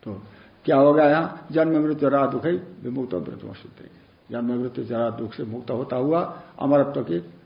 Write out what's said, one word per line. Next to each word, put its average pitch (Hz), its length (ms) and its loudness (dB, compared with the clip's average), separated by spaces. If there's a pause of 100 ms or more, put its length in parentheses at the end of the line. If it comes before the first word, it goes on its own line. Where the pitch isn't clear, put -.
तो 98 200 -12 (420)
क्या 151 120 4
होगा 147 280 8
यहां? 156 320 2 (140)
"जन्म 160 280 4
मृत्यु 151 300 2
जरा 139 160 4
दुख 127 200 -2
है 165 100 2
विमुक्त 127 580 -8
मृत्यु 80 400 -8
सूत्र", - 360 -20 (420)
जन्म 120 300 -4
मृत्यु 123 220 -6
जरा 117 260 -2
दुख 110 240 -8
से 120 100 -10
मुक्त 117 280 -10
होता 127 240 -4
हुआ 156 480 -2 (160)
अमरत्व 139 440 2
की 85 300 -6 (120)